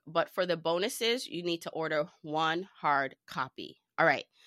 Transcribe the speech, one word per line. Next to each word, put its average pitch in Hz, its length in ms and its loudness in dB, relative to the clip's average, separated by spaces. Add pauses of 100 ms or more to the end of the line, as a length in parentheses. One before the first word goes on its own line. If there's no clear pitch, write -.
but - 260 0
for 185 140 0
the 170 100 0
bonuses, 226 720 -2
you 175 160 -8
need 170 180 -2
to 170 80 -8
order 156 380 -2 (160)
one 160 440 0 (140)
hard 139 340 2 (120)
copy. 131 500 -8 (220)
All 160 60 6
right. 139 200 4 (220)